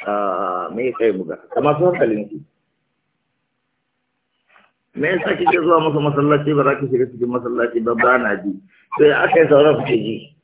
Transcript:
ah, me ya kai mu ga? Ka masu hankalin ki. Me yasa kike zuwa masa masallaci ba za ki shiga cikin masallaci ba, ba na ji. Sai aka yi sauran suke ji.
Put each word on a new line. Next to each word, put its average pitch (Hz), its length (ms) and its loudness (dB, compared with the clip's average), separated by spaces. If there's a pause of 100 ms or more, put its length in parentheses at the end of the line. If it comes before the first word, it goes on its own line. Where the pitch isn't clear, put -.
ah, 92 680 -4
me 120 120 -4
ya 123 60 -4
kai 113 200 0
mu 92 120 -6
ga? 80 120 -10 (180)
Ka - 60 -2
masu 147 260 2
hankalin 110 420 0
ki. 73 140 -16 (2500)
Me 147 120 -2
yasa 185 280 -2
kike 175 240 0
zuwa 165 200 4
masa 151 200 0
masallaci 147 560 0
ba 143 80 2
za 139 160 0
ki 139 80 -4
shiga 127 180 0
cikin 120 240 -4
masallaci 120 500 -2
ba, 117 140 0
ba 123 240 4
na 104 180 -2
ji. 95 140 -6 (420)
Sai 151 180 4
aka 151 300 2
yi 151 80 4
sauran 147 280 6
suke 123 200 -2
ji. 110 480 -8